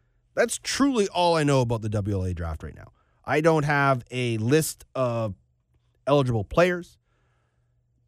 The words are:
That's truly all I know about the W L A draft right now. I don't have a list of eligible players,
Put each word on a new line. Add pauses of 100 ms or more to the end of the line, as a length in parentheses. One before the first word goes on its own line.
(340)
That's
truly
all
I
know
about
the
W
L
A
draft
right
now. (340)
I
don't
have
a
list (100)
of (720)
eligible
players, (1120)